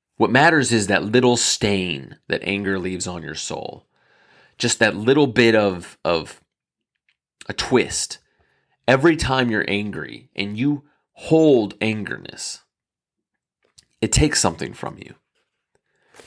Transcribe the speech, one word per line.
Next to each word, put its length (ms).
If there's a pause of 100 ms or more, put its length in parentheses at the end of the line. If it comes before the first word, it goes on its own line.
(160)
What 140
matters 420
is 160
that 160
little 320
stain 920
that 160
anger 360
leaves 280
on 160
your 120
soul. 520 (680)
Just 220
that 160
little 320
bit 260
of, 520
of 360 (1080)
a 40
twist. 680 (680)
Every 300
time 320
you're 200
angry 640
and 240
you 280 (280)
hold 680
angerness, 840 (1400)
it 140
takes 260
something 340
from 240
you. 180 (1120)